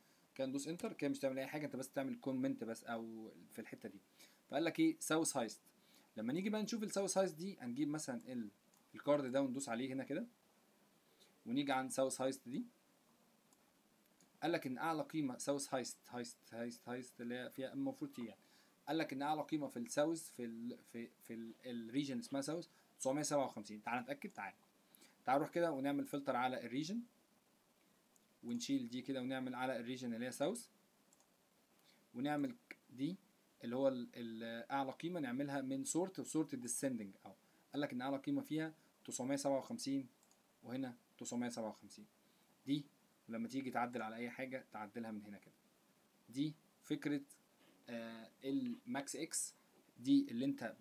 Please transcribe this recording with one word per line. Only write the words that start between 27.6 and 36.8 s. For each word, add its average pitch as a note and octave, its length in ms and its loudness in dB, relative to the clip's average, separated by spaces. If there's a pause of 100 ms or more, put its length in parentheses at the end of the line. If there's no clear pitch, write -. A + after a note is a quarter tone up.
ونشيل A#2+ 460 0
دي B2 120 -2
كده C3 200 0
ونعمل B2+ 340 -2
على B2+ 240 2
الريجن B2 340 -2
اللي A#2 120 -2
هي B2+ 60 -2
ساوث، F3 360 0 (1500)
ونعمل C#3 420 0 (340)
دي C#3+ 280 -2 (460)
اللي A#2+ 120 -2
هو C3+ 120 6
ال-، B2 280 0
ال-، A2+ 560 -6
اعلى C#3 200 2
قيمه E3+ 280 -4
نعملها C#3 420 0
من C3+ 220 -2
sort، F3 360 0
وسورت D#3 360 0
ديسندنج A#2+ 600 -2 (100)